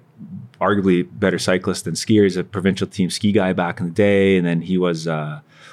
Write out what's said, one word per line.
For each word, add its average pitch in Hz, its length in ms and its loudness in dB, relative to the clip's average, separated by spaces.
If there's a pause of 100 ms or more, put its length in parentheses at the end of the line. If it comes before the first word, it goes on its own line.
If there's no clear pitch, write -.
(600)
Arguably 92 520 2
better 92 280 -2
cyclist 92 460 -2
than 80 80 -6
skier. 107 300 4
He's 92 120 4
a 90 80 -2
provincial 92 440 -2
team 90 220 -2
ski 104 220 -2
guy 95 220 2
back 87 260 -2
in 87 80 -4
the 85 60 -8
day, 98 440 4
and 87 80 2
then 85 160 0
he 90 160 -2
was 85 300 -2
a 76 340 -6 (320)